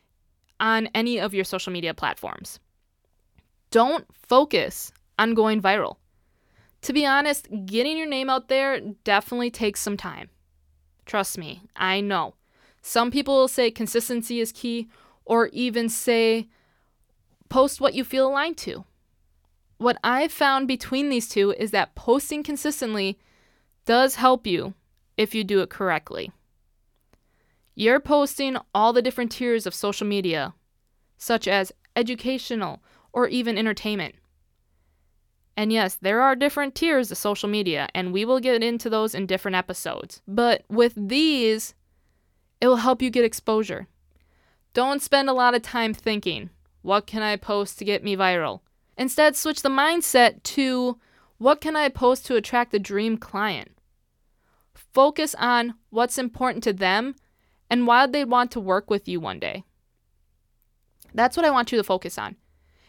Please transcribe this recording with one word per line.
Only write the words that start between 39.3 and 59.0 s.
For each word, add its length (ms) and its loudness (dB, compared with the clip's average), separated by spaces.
episodes. 720 -6
But 420 2
with 280 4
these, 800 0
it 60 4
will 100 8
help 240 2
you 100 0
get 140 4
exposure. 640 -2
Don't 280 0
spend 300 2
a 40 2
lot 200 4
of 80 0
time 320 -4
thinking, 560 -6
"What 240 0
can 160 -6
I 140 -2
post 420 -4
to 60 -12
get 180 -2
me 140 -4
viral?" 460 0
Instead, 400 4
switch 260 -4
the 60 0
mindset 760 4
to, 560 -2
"What 220 4
can 160 -4
I 120 2
post 380 0
to 80 -2
attract 380 0
the 80 0
dream 360 -2
client?" 540 -6
Focus 640 0
on 380 0
what's 280 -2
important 460 -4
to 80 0
them 420 -2
and 160 2
why 200 6
they 180 0
want 280 2
to 80 -6
work 300 0
with 160 0